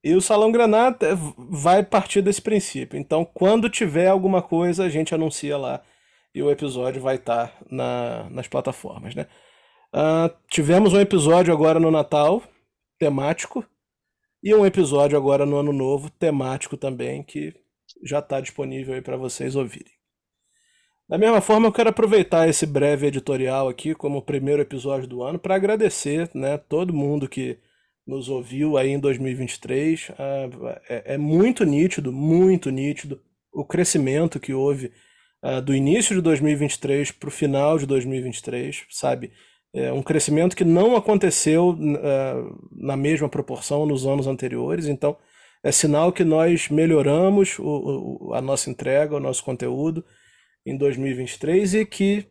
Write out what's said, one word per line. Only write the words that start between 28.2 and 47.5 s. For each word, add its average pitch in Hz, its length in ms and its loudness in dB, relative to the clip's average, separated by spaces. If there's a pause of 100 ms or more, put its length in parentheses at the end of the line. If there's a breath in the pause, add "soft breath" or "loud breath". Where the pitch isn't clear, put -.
ouviu 135 480 -4
aí 135 140 2
em 139 100 0
dois 139 180 0
mil 131 140 -4
e - 20 -6
vinte 127 200 -6
e - 80 -14
três. 151 580 -2
Ah, 135 300 -6 (400)
é, 120 240 -8
é 139 40 -4
muito 175 460 2
nítido, 151 480 0
muito 170 580 4
nítido 139 520 -6 (320)
o 143 100 -8
crescimento 156 800 0
que 135 120 -8
houve, 135 380 -2 (500 soft breath)
ah, 131 200 -4
do 135 120 -2
início 151 400 2
de 185 80 0
dois 156 200 2
mil 151 100 2
e 147 40 2
vinte 143 180 -2
e - 80 -12
três 139 300 -2
pro - 200 -12
final 147 460 0
de 139 80 -2
dois 135 180 0
mil 131 160 -6
e - 20 -6
vinte 123 180 -8
e - 40 -18
três, 131 460 -8
sabe? 123 420 -4 (420 soft breath)
É 131 200 -4
um 135 100 -4
crescimento 156 500 2
que 185 120 0
não 196 320 6
aconteceu, 180 840 2
n-, 147 180 -2
ah, 135 460 -2 (300)
na 135 240 -6
mesma 147 320 0
proporção 143 560 -4
nos 135 200 -2
anos 135 220 0
anteriores. 131 580 -4
Então, 147 300 -2 (480 soft breath)
é 139 80 0
sinal 156 400 2
que 175 140 0
nós 160 420 2
melhoramos 165 920 4